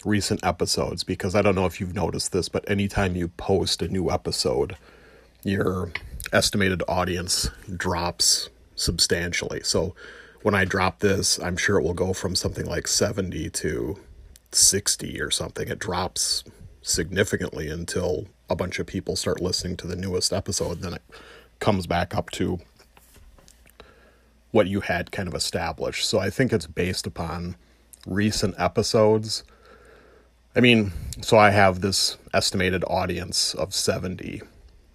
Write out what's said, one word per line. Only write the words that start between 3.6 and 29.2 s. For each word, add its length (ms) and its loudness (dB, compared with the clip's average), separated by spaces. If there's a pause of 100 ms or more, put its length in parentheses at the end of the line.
a 60 -2
new 240 -2
episode, 680 -2 (640)
your 480 0 (400)
estimated 560 2
audience 640 -2 (260)
drops 760 0 (260)
substantially. 880 0
So 320 0 (480)
when 100 2
I 100 2
drop 360 0
this, 400 2
I'm 180 -4
sure 220 2
it 40 2
will 120 0
go 180 0
from 220 -4
something 320 -2
like 200 -4
seventy 640 0
to 500 -4 (520)
sixty 680 2
or 120 -4
something. 360 -4
It 120 -6
drops 640 -2 (400)
significantly 840 0
until 600 -4 (200)
a 80 0
bunch 220 -4
of 80 -4
people 300 -4
start 260 -2
listening 360 -2
to 100 -10
the 80 -6
newest 360 -2
episode, 500 -4
then 120 -6
it 80 -12 (580)
comes 280 2
back 260 0
up 160 -2
to 300 -2 (1900)
what 160 6
you 140 0
had 300 -2
kind 160 -6
of 60 -6
established. 720 -4
So 120 2
I 100 0
think 240 2
it's 140 0
based 400 -4
upon 480 -6 (500)
recent 540 0
episodes. 840 4 (1120)